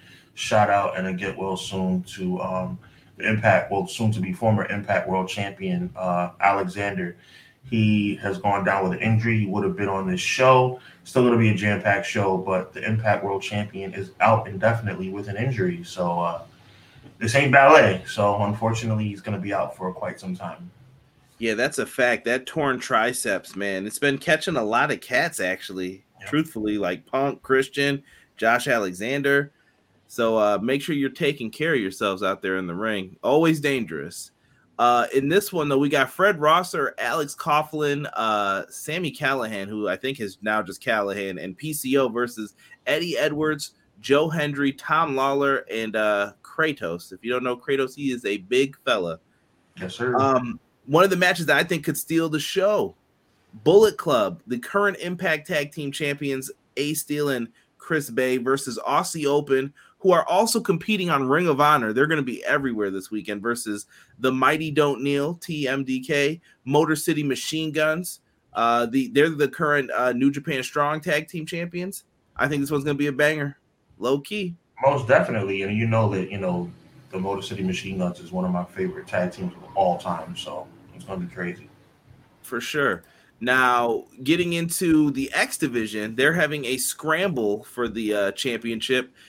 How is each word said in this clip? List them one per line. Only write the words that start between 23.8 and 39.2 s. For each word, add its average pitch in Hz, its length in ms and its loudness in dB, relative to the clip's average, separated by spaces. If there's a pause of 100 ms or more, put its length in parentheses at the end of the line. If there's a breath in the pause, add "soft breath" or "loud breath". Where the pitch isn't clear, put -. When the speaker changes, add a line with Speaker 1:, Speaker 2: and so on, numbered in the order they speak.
Speaker 2:
it's 107 120 -8
been 139 200 0
catching 160 380 0
a 120 60 0
lot 120 280 0
of 107 100 -4
cats, 147 400 -2
actually, 92 640 -6 (160)
Speaker 1:
Yep. - 80 -14
Speaker 2:
truthfully, 113 480 -2
like 92 300 -4
Punk, 135 340 -2
Christian, 139 600 0 (340 soft breath)
Josh 120 320 2
Alexander. 135 840 0 (560)
So, 113 300 0
uh, 104 240 4
make 135 200 -2
sure 165 120 -4
you're 139 160 -2
taking 135 400 -4
care 156 240 -2
of 127 60 2
yourselves 95 420 -2
out 95 180 -2
there 95 180 -2
in 92 100 -4
the 85 80 -6
ring. 98 480 -6
Always 160 340 4
dangerous. 101 720 -4 (480)
Uh, 120 340 4
in 139 160 2
this 196 240 2
one, 156 160 -2
though, 139 100 2
we 143 100 2
got 139 220 2
Fred 190 280 2
Rosser, 156 600 2
Alex 143 360 -4
Coughlin, 147 800 -2
uh, 104 540 0
Sami 160 420 -6
Callihan, 120 560 -4